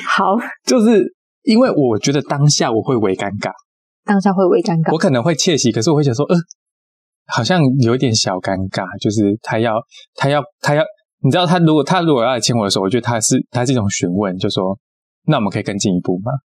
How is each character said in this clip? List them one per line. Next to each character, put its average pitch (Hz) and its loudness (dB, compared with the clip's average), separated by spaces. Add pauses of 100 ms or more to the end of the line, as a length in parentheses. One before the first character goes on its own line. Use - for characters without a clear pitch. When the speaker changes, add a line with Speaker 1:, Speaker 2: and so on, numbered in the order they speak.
(160)
Speaker 1:
好。 190 2 (280)
Speaker 2:
就 247 2
是 214 2 (280)
因 220 4
为 254 4
我 123 2
觉 - -2
得 139 0
当 147 0
下 147 0
我 110 0
会 127 0
微 104 0
尴 101 -4
尬。 95 -6 (520)
Speaker 1:
当 202 2
下 196 2
会 185 2
微 175 4
尴 170 -2
尬。 156 -2
Speaker 2:
我 156 0
可 180 0
能 123 0
会 170 0
窃 156 0
喜， 123 0
可 117 0
是 110 0
我 147 2
会 151 2
想 139 0
说 135 -2
：“呃， - 4 (920)
好 - -4
像 175 0 (200)
有 117 2
点 127 0
小 101 -2
尴 95 -4 (140)
尬。” 107 -4 (160)
就 113 -2
是 104 2
他 113 -2
要， 113 0 (420)
他 139 -2
要， 143 0 (180)
他 151 -2
要， 151 2 (400)
你 139 2
知 131 2
道 175 0
他 175 2
如 156 4
果， 156 2
他 180 0
如 165 2
果 117 2
要 123 2
来 123 -2
牵 120 0
我 110 0
的 98 -2
手， 104 -2
我 95 0
觉 113 0
得 117 0
他 120 -4
是， 131 0 (140)
他 123 -2
是 127 0
一 135 0
种 104 0
询 90 -4
问， 95 -2
就 101 -4
说 98 -2 (520)
：“那 151 2
我 127 -2
们 101 -2
可 107 -4
以 - -4
更 101 -6
进 98 0
一 90 -2
步 90 -4
吗？” 107 -8 (200)